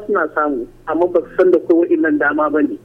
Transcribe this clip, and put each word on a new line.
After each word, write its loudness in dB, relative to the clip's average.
suna -2
samu, -4
amma -2
ba 0
su -20
san 4
da 4
kawai 2
wa'innan 0
dama -2
ba 0
ne. 4